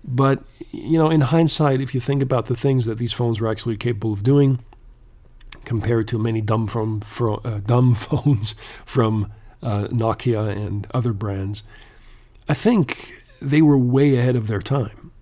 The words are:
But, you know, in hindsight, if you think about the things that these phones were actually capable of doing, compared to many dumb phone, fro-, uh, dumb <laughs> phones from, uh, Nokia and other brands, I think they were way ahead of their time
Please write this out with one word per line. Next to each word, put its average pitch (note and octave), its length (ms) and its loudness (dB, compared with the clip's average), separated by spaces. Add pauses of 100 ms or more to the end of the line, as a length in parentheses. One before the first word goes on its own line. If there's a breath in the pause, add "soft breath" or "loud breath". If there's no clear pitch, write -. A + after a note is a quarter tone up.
But, C3+ 400 0 (280)
you D#3 260 -2
know, D#3 120 4
in D#3 120 4
hindsight, D3 600 2
if C3 120 -6
you B2+ 80 -2
think C#3 200 -2
about B2+ 260 0
the B2 80 -2
things C3 300 0
that A2 120 -4
these A#2+ 160 -4
phones A#2 260 -2
were A2+ 100 -2
actually A2 280 -4
capable A2 360 -4
of G2+ 100 -6
doing, C3+ 360 4 (1080)
compared A2+ 400 -2
to A#2 100 -4
many A2+ 220 -2
dumb A2 260 0
phone, A2 360 -4
fro-, G#2+ 420 -4
uh, A2 160 -6
dumb B2 360 4
<laughs> - 120 -10
phones B2 480 0 (300 loud breath)
from, A2 460 0 (300 loud breath)
uh, G#2 300 -4
Nokia A2 640 -2
and G2+ 380 -6
other A#2+ 200 -2
brands, G2 500 -6 (840 soft breath)
I D3 60 0
think - 580 0 (300)
they D3 200 2
were D3 160 6
way C3 380 4
ahead B2 220 2
of G#2+ 100 -2
their G#2 140 -2
time - 500 -4 (100)